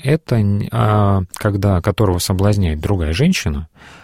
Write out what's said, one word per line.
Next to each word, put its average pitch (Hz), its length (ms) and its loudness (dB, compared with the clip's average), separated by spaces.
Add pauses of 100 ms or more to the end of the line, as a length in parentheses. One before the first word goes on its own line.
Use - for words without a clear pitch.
это 139 340 0
н-, 101 340 0
а, 107 520 2 (120)
когда, 101 480 0
которого 95 360 0
соблазняет 95 640 0
другая 82 320 -2
женщина, 135 560 -2 (360)